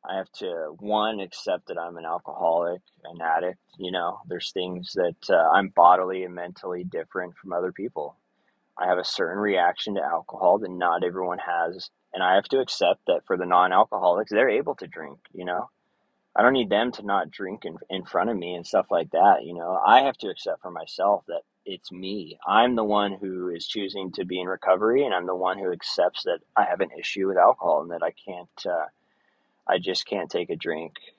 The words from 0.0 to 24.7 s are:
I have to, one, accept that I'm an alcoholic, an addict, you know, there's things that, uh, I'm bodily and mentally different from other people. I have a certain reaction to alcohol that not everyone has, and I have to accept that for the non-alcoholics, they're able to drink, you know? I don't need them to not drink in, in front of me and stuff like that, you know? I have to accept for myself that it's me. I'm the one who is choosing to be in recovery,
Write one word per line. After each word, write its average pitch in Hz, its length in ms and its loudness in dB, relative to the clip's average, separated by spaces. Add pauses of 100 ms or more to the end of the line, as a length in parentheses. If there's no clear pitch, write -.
I 92 100 -6
have 95 160 -8
to, 85 440 -8
one, 104 420 -2
accept 92 500 -6
that 87 100 -6
I'm 85 180 -8
an 82 80 -12
alcoholic, 85 760 -2 (220)
an 85 160 -18
addict, 85 420 -2 (180)
you 90 120 -8
know, 87 360 -4
there's 87 240 -8
things 90 420 -6
that, 87 220 0 (120)
uh, 82 240 6
I'm 95 180 4
bodily 92 540 6
and 90 120 -10
mentally 90 480 -8
different 90 520 -8
from 92 180 -12
other 90 180 -2
people. 85 440 -10 (640)
I 90 100 -2
have 90 100 4
a 90 80 -4
certain 90 340 -2
reaction 98 560 2
to 95 80 -2
alcohol 87 560 2
that 101 100 -6
not 87 360 0
everyone 90 340 -4
has, 85 500 -4 (240)
and 95 80 -4
I 92 140 4
have 101 140 4
to 135 100 2
accept 98 480 0
that - 180 0
for 92 120 0
the 90 80 -2
non-alcoholics, 90 840 4
they're 117 180 4
able 143 260 0
to 92 120 -14
drink, 78 320 -14 (140)
you 90 120 -10
know? 90 240 -6 (680)
I - 60 4
don't 123 120 8
need 120 160 0
them 113 220 2
to 107 120 -14
not 98 280 -2
drink 98 320 -10
in, 85 140 -10 (120)
in 92 140 -6
front 95 260 0
of 117 60 -2
me 90 180 -6
and 87 140 -10
stuff 95 240 2
like 85 200 0
that, 92 340 6
you 87 80 -12
know? 87 340 -4
I 120 140 10
have 135 160 0
to 110 100 -8
accept 90 340 -8
for 90 100 -12
myself 90 580 0
that 85 140 -6 (220)
it's - 260 -14
me. 92 540 -10
I'm 117 300 4
the 110 80 0
one 104 300 2
who 92 360 -6
is 85 160 -8
choosing 98 460 -6
to 92 140 -6
be 92 160 -4
in 90 60 -4
recovery, 101 580 2